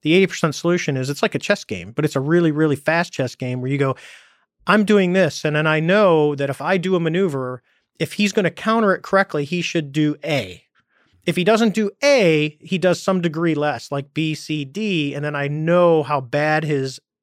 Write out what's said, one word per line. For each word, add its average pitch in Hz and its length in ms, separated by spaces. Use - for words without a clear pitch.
the 151 120
eighty 190 140
percent 156 260
solution 170 440
is, 131 120
it's 143 120
like - 120
a - 60
chess - 240
game, 98 300
but 151 100
it's 147 140
a - 20
really, 160 320
really 151 240
fast 165 380
chess 127 220
game 127 260
where 127 100
you 143 60
go, 135 180
"I'm 208 160
doing 190 300
this, 180 320
and 151 100
then 156 120
I 156 120
know 165 560
that 139 140
if 135 100
I 175 180
do 185 180
a 175 40
maneuver, 160 640
if 160 140
he's 208 180
gonna 185 180
counter 220 460
it - 80
correctly, 190 420
he 175 160
should 160 300
do 151 320
A. 117 400
If 175 100
he 180 80
doesn't 220 320
do 214 160
A, 165 560
he 175 200
does 175 220
some 190 200
degree 165 320
less, 147 380
like 143 240
B, 156 180
C, 151 320
D, 156 480
and 143 100
then 147 120
I 143 120
know 165 540
how 147 180
bad 151 440
his, 139 360